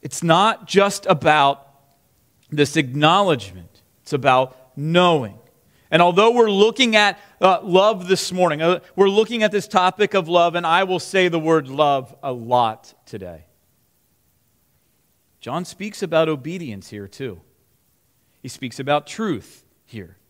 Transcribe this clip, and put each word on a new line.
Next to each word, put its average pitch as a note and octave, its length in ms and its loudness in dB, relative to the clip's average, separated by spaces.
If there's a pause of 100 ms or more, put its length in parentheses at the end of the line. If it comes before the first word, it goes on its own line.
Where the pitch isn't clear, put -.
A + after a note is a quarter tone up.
It's - 200 -12
not F3 440 0
just G3 400 0
about D3+ 640 0 (800)
this D3 260 0
acknowledgement. C#3+ 1040 -2 (200)
It's - 100 -14
about C3 640 -2
knowing. D#3 640 0 (540)
And D#3+ 80 4
although F3 320 4
we're A#3 180 4
looking A3 460 2
at, G#3 240 2 (200)
uh, F#3 220 2
love F#3+ 460 2
this F3+ 240 -2
morning, E3+ 300 0
uh, E3+ 180 0 (160)
we're G3 140 4
looking A3 320 0
at G#3 100 0
this G3+ 160 -4
topic F#3+ 460 0
of F#3+ 120 0
love, E3+ 280 2
and F3 120 -4
I E3+ 180 2
will F#3 140 -4
say F#3 300 0
the E3+ 100 -2
word D#3 300 0
love C#3 540 0
a C3+ 100 -6
lot A#2 600 -2 (100)
today. F2 400 -16 (2000)
John D#3 260 -8
speaks - 360 -14
about D#3+ 280 0
obedience C#3+ 580 -10
here G#2 180 -14
too. G#2 360 -14 (1000)
He C3+ 80 -16
speaks B2 320 -14
about D3 260 -2
truth - 580 -8 (200)
here. F#2+ 320 -18 (140)